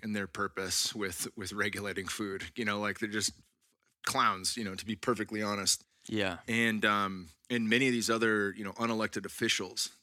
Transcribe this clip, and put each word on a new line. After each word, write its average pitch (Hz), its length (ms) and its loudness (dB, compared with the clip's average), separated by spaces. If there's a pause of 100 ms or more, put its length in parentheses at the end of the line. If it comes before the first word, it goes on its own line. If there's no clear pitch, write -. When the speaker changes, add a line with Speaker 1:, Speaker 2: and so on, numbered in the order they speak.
Speaker 1:
and 107 140 -4
their 98 120 -2
purpose 95 680 -2
with, 95 400 -4
with 98 180 -8
regulating 101 540 -4
food. 98 380 -6 (100)
You 117 100 -4
know, 104 140 0
like, 104 200 -2
they're 110 100 -4
just 104 240 -2 (720)
clowns, 107 520 2
you 117 60 -4
know, 95 120 -4
to 95 100 -10
be 110 100 -2
perfectly 107 480 0
honest. 101 400 2 (240)
Speaker 2:
Yeah. 98 300 0 (100)
Speaker 1:
And, 113 380 4
um, 98 440 2 (220)
and 113 180 2
many 123 180 6
of 127 60 4
these 113 160 2
other, 110 460 4
you 107 80 -8
know, 95 100 -6
unelected 110 520 -2
officials - 640 -2 (120)